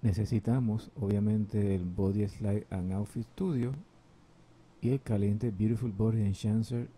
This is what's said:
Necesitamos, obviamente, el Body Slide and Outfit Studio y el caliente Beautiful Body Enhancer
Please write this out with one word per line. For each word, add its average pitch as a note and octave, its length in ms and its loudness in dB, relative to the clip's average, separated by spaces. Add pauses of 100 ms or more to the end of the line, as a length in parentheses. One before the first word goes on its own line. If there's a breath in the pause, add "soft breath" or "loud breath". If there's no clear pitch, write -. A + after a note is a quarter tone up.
Necesitamos, A2+ 960 0
obviamente, G#2 760 2
el F2+ 100 0
Body G2 420 0
Slide G#2 440 -2
and F#2 220 -4
Outfit G#2 340 -4
Studio C3+ 460 -2 (1080)
y A#2 80 0
el C3+ 140 2
caliente G#2 480 2
Beautiful A2 420 0
Body A2 300 2
Enhancer A2 760 0